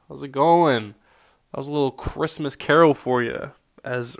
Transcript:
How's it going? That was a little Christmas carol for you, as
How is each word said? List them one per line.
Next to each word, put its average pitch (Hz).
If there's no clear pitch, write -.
How's 143
it 143
going? 139
That -
was 139
a 147
little 139
Christmas -
carol 156
for 123
you, 120
as 123